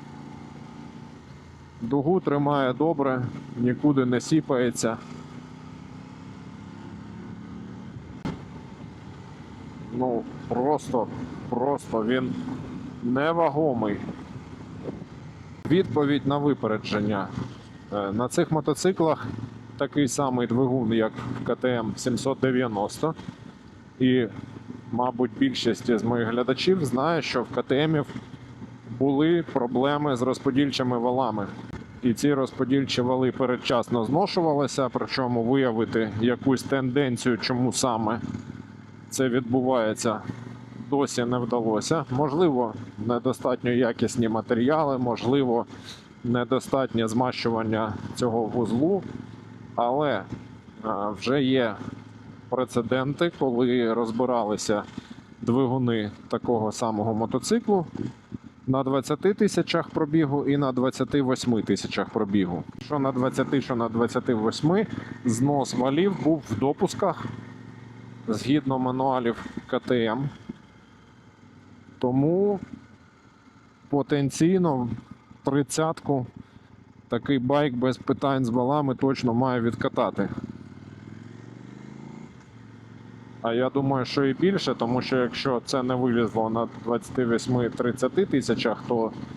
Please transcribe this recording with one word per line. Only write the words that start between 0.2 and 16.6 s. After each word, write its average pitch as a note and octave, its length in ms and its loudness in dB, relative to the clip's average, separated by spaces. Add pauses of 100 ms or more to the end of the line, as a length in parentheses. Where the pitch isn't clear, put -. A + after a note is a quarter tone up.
Дугу C#3+ 380 2
тримає C#3+ 540 2
добре, C#3 520 2 (320)
нікуди B2+ 480 4
не B2 160 2
сіпається. B2 760 2 (4000)
Ну, A#2+ 300 0 (240)
просто, B2 600 0 (420)
просто A#2+ 540 -2
він B2+ 300 0 (680)
невагомий. C#3 920 2 (1700)
Відповідь C#3+ 580 4
на C#3+ 100 2
випередження. G#2+ 880 0 (680)